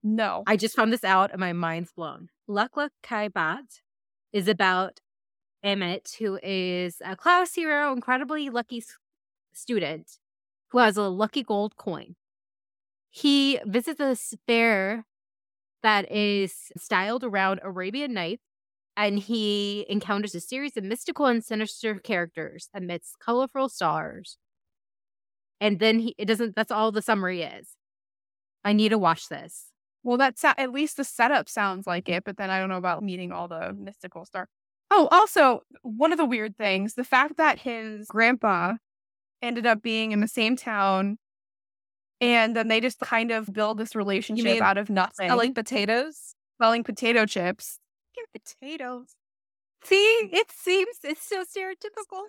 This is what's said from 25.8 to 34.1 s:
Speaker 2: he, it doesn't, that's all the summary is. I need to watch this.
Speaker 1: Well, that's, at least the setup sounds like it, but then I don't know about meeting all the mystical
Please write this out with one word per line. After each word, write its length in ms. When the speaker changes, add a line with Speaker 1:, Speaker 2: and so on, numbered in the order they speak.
Speaker 2:
he, 180
it 100
doesn't, 300
that's 140
all 220
the 100
summary 400
is. 320
I 80
need 180
to 80
watch 300
this. 380
Speaker 1:
Well, 140
that's, 280
at 280
least 240
the 80
setup 440
sounds 380
like 220
it, 160
but 140
then 120
I 80
don't 120
know 80
about 240
meeting 300
all 160
the 300
mystical 460